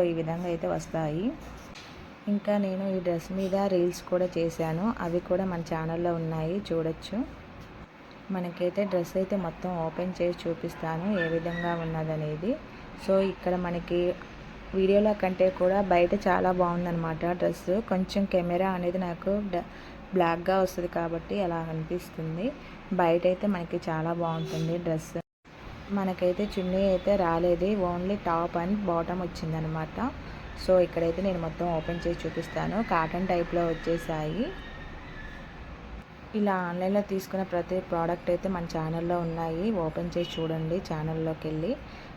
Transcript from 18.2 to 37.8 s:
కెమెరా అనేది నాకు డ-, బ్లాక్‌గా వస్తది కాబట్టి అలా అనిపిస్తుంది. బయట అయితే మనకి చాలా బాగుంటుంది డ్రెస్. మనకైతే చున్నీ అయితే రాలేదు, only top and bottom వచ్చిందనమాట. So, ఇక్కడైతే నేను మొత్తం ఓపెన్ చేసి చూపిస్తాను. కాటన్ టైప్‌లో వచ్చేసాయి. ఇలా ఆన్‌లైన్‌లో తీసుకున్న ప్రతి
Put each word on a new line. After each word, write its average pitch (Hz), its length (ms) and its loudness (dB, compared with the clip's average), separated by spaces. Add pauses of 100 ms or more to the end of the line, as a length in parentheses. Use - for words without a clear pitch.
కెమెరా 180 460 2
అనేది 180 280 0
నాకు 180 340 -2 (120)
డ-, 180 180 -2 (460)
బ్లాక్‌గా 175 500 4
వస్తది 185 300 0
కాబట్టి 170 520 -2
అలా 170 240 0
అనిపిస్తుంది. 160 840 -4 (460)
బయట 175 340 4
అయితే 185 200 2
మనకి 175 320 0
చాలా 165 360 -2
బాగుంటుంది 165 640 -2
డ్రెస్. 165 320 -2 (800)
మనకైతే 185 580 2
చున్నీ 185 360 0
అయితే 190 320 4
రాలేదు, 175 540 4 (120)
only 180 360 0
top 170 360 0
and 175 280 2
bottom 175 380 0
వచ్చిందనమాట. 160 760 -4 (600)
So, - 240 2
ఇక్కడైతే 170 420 2
నేను 190 180 0
మొత్తం 165 320 -2
ఓపెన్ 165 300 -2
చేసి 170 180 -2
చూపిస్తాను. 160 640 -2
కాటన్ 175 420 0
టైప్‌లో 170 380 2
వచ్చేసాయి. 165 800 -2 (1900)
ఇలా 208 260 2
ఆన్‌లైన్‌లో 185 440 0
తీసుకున్న 190 400 -2
ప్రతి 180 380 -2